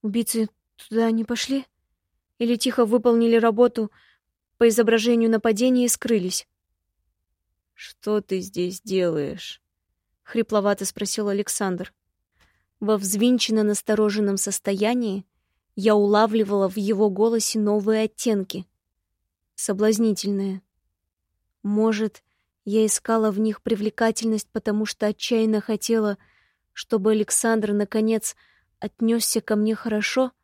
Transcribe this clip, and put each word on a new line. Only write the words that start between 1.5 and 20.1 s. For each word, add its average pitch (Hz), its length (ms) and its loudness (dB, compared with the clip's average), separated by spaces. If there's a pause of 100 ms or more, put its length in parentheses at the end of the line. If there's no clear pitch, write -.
Или 233 200 0
тихо 240 280 2
выполнили 233 520 4
работу 226 540 2 (680)
по 240 100 4
изображению 226 640 4
нападения 240 540 2
и 233 40 0
скрылись? 202 580 -2 (1300)
«Что - 380 -4
ты 190 220 -4
здесь 180 400 -6
делаешь?» — 175 800 -4 (600)
хрипловато 208 600 0
спросил 202 460 -4
Александр. 196 640 -4 (880)
Во 214 160 0
взвинченно 220 680 0
настороженном 208 720 0
состоянии 202 920 -2 (520)
я 214 180 4
улавливала 208 720 2
в 190 80 -6
его 208 340 0
голосе 220 480 0
новые 214 460 0
оттенки. 196 640 -4 (880)
Соблазнительные. 202 1040 -2 (1040)